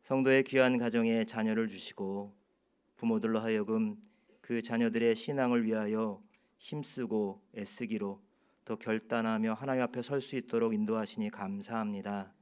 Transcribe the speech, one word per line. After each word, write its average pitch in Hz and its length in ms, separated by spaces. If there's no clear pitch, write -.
성도의 135 420
귀한 127 340
가정에 113 460
자녀를 110 440
주시고 98 640
부모들로 110 420
하여금 110 580
그 117 220
자녀들의 117 540
신앙을 120 500
위하여 110 560
힘쓰고 110 800
애쓰기로 101 640
더 110 100
결단하며 110 800
하나님 131 280
앞에 123 220
설 139 180
수 135 140
있도록 113 400
인도하시니 107 560
감사합니다. 101 1120